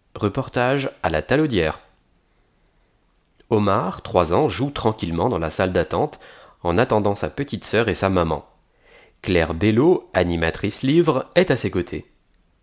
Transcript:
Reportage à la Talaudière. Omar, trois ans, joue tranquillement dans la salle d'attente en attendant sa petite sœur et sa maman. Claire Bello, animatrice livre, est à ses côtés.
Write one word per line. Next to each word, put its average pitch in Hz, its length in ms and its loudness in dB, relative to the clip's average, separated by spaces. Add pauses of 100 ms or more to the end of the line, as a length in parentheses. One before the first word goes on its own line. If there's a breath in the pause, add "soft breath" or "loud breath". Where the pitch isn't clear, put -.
(140)
Reportage 131 760 -2 (120)
à 87 80 0
la 78 120 0
Talaudière. 120 580 0 (1700)
Omar, 104 520 0
trois 87 300 2
ans, 120 160 2
joue 127 220 -4
tranquillement 95 580 -2
dans 110 100 -2
la 80 120 -4
salle 92 220 0
d'attente 90 460 -2 (460 loud breath)
en 85 120 0
attendant 107 380 2
sa 80 160 -4
petite 135 340 -8
sœur 113 240 0
et 90 60 0
sa 98 140 -2
maman. 82 360 0 (760 soft breath)
Claire 82 320 0
Bello, 110 580 2
animatrice 87 680 -2
livre, 147 440 2 (100)
est 175 160 2
à 131 40 4
ses 101 140 -4
côtés. 85 360 -4 (560)